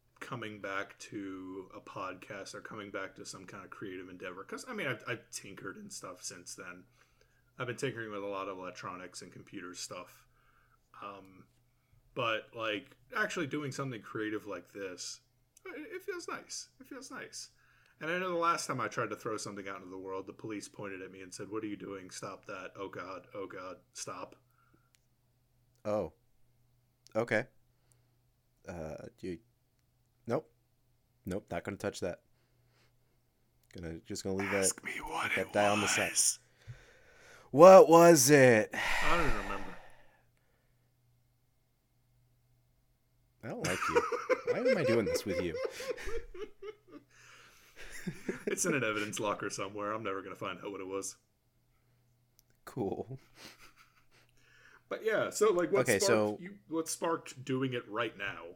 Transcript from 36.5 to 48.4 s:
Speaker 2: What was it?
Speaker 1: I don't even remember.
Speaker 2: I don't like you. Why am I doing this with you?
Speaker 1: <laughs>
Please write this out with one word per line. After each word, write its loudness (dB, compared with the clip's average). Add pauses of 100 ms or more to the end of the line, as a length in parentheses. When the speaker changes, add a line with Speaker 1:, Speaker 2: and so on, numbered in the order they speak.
Speaker 2:
What 12
was 12
it? 10 (280)
Speaker 1:
I 6
don't 2
even 4
remember. -6 (3750)
Speaker 2:
I -12
don't -8
like -4 (100)
you. 4 (500)
Why -2
am 2
I 0
doing 2
this -4
with -2
you? -4
Speaker 1:
<laughs> -2 (2750)